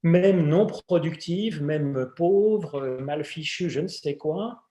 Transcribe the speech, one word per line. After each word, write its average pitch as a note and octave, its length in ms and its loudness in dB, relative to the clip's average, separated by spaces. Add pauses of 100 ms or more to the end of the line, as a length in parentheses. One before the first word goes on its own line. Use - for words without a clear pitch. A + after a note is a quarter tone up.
même F3 440 6
non F#3+ 200 4
productive, E3+ 920 -2
même C#3 540 -2
pauvre, F#3+ 640 2 (220)
mal D3 240 -6
fichue, D#3+ 440 -6
je D3 120 -4
ne F#3 80 -4
sais - 260 -6
quoi G3 560 -6